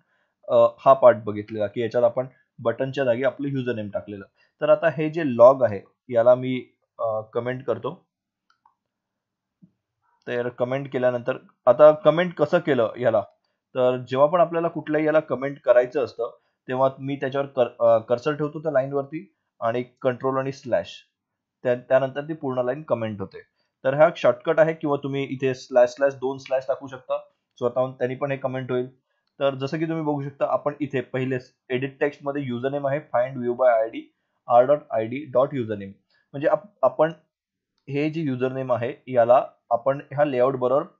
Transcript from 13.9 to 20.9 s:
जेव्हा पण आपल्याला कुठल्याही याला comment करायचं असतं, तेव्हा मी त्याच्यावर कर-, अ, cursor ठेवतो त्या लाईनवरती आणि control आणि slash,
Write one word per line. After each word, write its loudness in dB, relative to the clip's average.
जेव्हा 2
पण 2
आपल्याला 0
कुठल्याही -2
याला 2
comment -4
करायचं 2
असतं, -8
तेव्हा 2
मी -8
त्याच्यावर -4
कर-, 0
अ, 6
cursor -2
ठेवतो -6
त्या -6
लाईनवरती -4
आणि -2
control -2
आणि -4
slash, -6